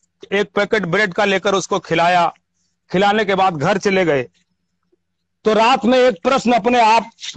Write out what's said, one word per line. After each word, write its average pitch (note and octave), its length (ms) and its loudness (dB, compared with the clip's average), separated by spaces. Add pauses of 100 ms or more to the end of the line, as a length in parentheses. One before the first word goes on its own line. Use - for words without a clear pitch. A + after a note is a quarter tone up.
(320)
एक G3+ 220 -2
पैकेट G3+ 300 -2
ब्रेड F#3 300 -2
का G#3+ 100 -2
लेकर G3 300 -2
उसको F#3+ 240 -4
खिलाया, E3+ 540 0 (600)
खिलाने G3+ 320 0
के F#3+ 100 -2
बाद F#3+ 200 0
घर F3+ 240 -2
चले F#3+ 260 0
गए। C#3+ 180 0 (1200)
तो G#3+ 80 0
रात A#3 320 2
में B3+ 140 2
एक B3 240 4
प्रश्न B3+ 300 0
अपने A#3+ 280 2
आप A3 300 2 (260)